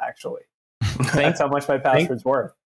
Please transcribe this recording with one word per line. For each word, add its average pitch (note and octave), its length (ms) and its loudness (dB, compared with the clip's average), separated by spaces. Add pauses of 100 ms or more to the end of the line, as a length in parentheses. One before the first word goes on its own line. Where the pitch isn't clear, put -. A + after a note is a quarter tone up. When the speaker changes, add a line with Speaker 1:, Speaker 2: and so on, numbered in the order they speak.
Speaker 1:
actually." - 380 -10 (420)
Speaker 2:
Think, B2+ 300 -2
Speaker 1:
That's D3 260 2
how D3 80 2
much C#3 220 0
my C#3+ 60 2
Speaker 2:
think, C3 100 -4
Speaker 1:
password's C3+ 400 2
worth. C3 260 0 (240)